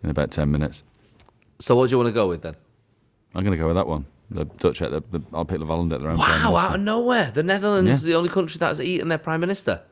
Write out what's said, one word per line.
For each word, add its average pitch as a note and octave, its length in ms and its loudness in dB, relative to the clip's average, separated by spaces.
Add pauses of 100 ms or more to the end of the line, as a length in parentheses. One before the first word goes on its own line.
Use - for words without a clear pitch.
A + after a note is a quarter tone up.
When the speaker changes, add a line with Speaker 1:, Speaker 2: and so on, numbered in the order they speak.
Speaker 1:
in E2 60 0
about D2 220 0
ten D2 200 0
minutes. D2 320 -2 (760)
Speaker 2:
So - 160 4
what B2+ 140 4
do - 40 2
you C3 40 4
wanna A#2+ 140 2
go G#2 160 2
with E2+ 140 -4
then? D#2+ 140 -10 (800)
Speaker 1:
I'm F#2+ 80 -2
gonna G2 140 0
go D#2+ 100 0
with E2+ 80 2
that F#2 120 0
one. D2 180 -4 (240)
The E2+ 160 -6
Dutch, - 360 -2
at B1+ 100 -4
the, D2+ 100 -4 (160)
the, D2 40 -4 (120)
I'll D#2+ 120 -4
pick E2 140 -4
the D#2 60 -6
Volland D#2+ 280 -2
at B1+ 80 -4
their D#2 80 -6
own E2 80 0
Prime - 240 2
Speaker 2:
Wow, - 100 2
Speaker 1:
Minister. F3 60 4 (120)
Speaker 2:
out F#3+ 60 -2
of G3 60 -2
nowhere. A3 520 0
The C#3+ 100 0
Netherlands G3 440 2
Speaker 1:
Yeah. A#2 60 6
Speaker 2:
is C#3 80 2
the E3 140 2
only E3+ 140 2
country E3 300 -2
that E3+ 80 0
has - 140 -2
eaten F3 260 -2
their E3 100 0
Prime D#3+ 220 -2
Minister. E3+ 420 -2 (100)